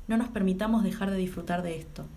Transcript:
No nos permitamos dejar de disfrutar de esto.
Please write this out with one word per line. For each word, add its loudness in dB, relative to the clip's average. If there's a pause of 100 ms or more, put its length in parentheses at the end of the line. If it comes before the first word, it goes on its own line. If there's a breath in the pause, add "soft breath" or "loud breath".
No 2
nos 2
permitamos 2
dejar 0
de 0
disfrutar -2
de -4
esto. -12 (100)